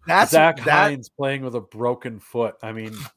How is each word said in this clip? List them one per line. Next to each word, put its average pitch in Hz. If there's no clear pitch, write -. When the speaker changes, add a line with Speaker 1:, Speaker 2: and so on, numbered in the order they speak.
Speaker 1:
that's 175
Speaker 2:
Zach 160
Speaker 1:
that 156
Speaker 2:
Hines 135
playing 135
with 120
a 113
broken 117
foot. 113
I 110
mean, 110